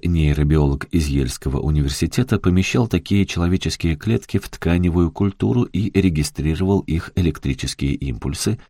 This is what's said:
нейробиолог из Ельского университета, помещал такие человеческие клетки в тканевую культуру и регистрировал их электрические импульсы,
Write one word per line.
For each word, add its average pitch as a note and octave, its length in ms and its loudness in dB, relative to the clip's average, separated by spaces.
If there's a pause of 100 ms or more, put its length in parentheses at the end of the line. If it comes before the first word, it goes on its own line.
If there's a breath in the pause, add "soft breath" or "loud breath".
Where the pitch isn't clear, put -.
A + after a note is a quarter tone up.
нейробиолог D2+ 800 2
из D#2 240 0
Ельского C2+ 500 -2
университета, D2+ 800 0
помещал F#2+ 480 2
такие F#2+ 400 0
человеческие F2 680 0
клетки G#2+ 420 -2
в - 100 -10
тканевую E2+ 640 2
культуру G2+ 540 0
и - 340 -2
регистрировал E2 840 0
их - 360 -4
электрические C#2 800 -2
импульсы, - 760 -4